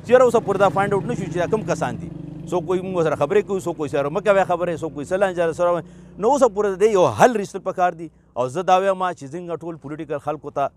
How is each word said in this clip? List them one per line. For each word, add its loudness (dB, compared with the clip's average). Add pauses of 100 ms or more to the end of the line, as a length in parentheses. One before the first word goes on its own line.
چې -12
یاره 8
اوسه 2
پورې -2
دا 4
فایند 0
اوټ -2
نه -4
شو -6
چې -6
دا -2
کوم -2
کسان -4
دي. -12 (420)
څوک -2
وایي 0
موږ -2
سره 2
خبرې 0
کوو، -4
څوک -6
وایي -4
سره 0
مه -2
کوئ 4
خبرې، -2
څوک -8
وایي -8
څه -2
لانجه 0
سره 4
وایي. -2 (320)
نو 2
اوسه 6
پورې 0
د -2
دې 6
یو 6 (140)
حل 6
رسول -8
پکار 0
دي. -12 (280)
او 0
زه -2 (100)
دا 8
وایم 0
چې -14
زموږ -8
ټول -8
پولیټیکل -8
خلکو -6
ته 0 (120)